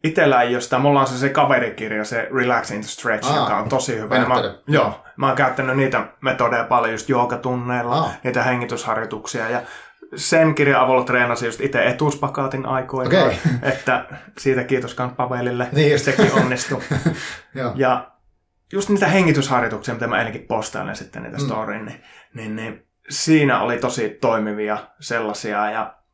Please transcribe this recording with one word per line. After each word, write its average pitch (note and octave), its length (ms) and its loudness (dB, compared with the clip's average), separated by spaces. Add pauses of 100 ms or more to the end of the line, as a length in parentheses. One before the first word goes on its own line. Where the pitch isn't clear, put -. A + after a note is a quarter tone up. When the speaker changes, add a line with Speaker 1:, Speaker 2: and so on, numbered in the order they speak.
Speaker 1:
Itellä D3+ 380 4
ei A#2+ 120 2
jostain, B2+ 280 -2
mulla C#3+ 200 4
on C3 60 2
se, B2+ 100 -6
se C#3 120 0
kaverikirja, A#2 760 0
se A#2 300 -4
Relax B2 360 0
into G#2 160 -8
Stretch, A#2+ 440 -2
Speaker 2:
Aa, D3+ 80 2
Speaker 1:
joka G#2+ 180 0
on G#2 120 -4
tosi B2+ 260 -2
hyvä. G#2+ 120 -6
Speaker 2:
mennyt B2 200 2
Speaker 1:
Mä, B2+ 140 2
Speaker 2:
teille. G2+ 260 -6
Speaker 1:
joo, - 360 0 (140)
mä C3+ 100 0
oon C3 80 2
käyttänyt C3 420 0
niitä B2 300 0 (140)
metodeja B2 420 0
paljon A#2 300 2
just G#2+ 160 -8
joogatunneilla, B2 880 0
Speaker 2:
Aa. C#3+ 180 0 (100)
Speaker 1:
niitä B2 200 0
hengitysharjoituksia A2+ 1040 -4
ja A#2+ 120 -2 (540)
sen D#3 400 4
kirjan C#3 260 4
avulla B2+ 220 4
treenasin A#2+ 420 0
just A2+ 160 -4
ite C3+ 260 2
etuspakaatin C3+ 800 -2
aikoina, C3 600 0
Speaker 2:
Okei. - 140 0 (220)
Speaker 1:
että B2+ 440 0 (320)
siitä B2+ 260 0
kiitos B2+ 300 -2
kans B2 200 -6
Pavelille, B2 580 -2
Speaker 2:
Niin D3+ 200 4
just. C#3 140 2
Speaker 1:
sekin - 280 4
onnistui. B2+ 480 0 (400)
Speaker 2:
<laughs> - 340 -14
Joo. B2+ 200 -4
Speaker 1:
Ja B2+ 360 2 (640)
just G3 160 -4
niitä G3+ 180 4
hengitysharjoituksia, C3+ 840 2
mitä A#2 140 -4
mä G#2+ 120 0
ennenkin A2+ 280 -6
postailen G#2+ 480 -4
sitten - 280 -14
niitä - 140 -12
Speaker 2:
Mm. C#3+ 80 -4
Speaker 1:
storyin, A2 400 -6
niin, - 180 -16 (300)
niin, A2 220 -10
niin A2 320 -12 (220)
siinä C#3+ 520 4
oli A#2 160 0
tosi A#2 320 -2 (120)
toimivia G#2+ 560 0 (220)
sellasia G#2 720 -4
ja A2 260 -6 (160)